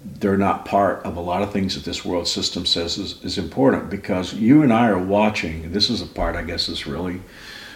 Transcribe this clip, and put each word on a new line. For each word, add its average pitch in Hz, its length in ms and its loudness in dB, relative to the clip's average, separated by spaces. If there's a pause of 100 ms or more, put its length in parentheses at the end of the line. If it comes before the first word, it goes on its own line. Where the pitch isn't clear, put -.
(200)
they're 98 180 2
not 98 280 0
part 98 380 2
of 87 140 -6
a - 20 -6
lot 87 220 -2
of 101 100 -4
things 95 220 0
that 76 100 -8
this 85 220 -8
world 87 220 -2
system 87 360 -4
says 85 360 -2
is, 90 260 -8
is 95 140 -6
important, 98 500 2
because 98 460 -4
you 113 260 8
and 135 100 6
I 117 160 6
are 98 120 4
watching, 95 680 0
and 85 80 -10
this 104 160 2
is 113 100 -2
a 87 60 -8
part 85 300 -4
I 85 80 -6
guess 82 260 -4
is 82 160 -8
really 90 360 -6 (540)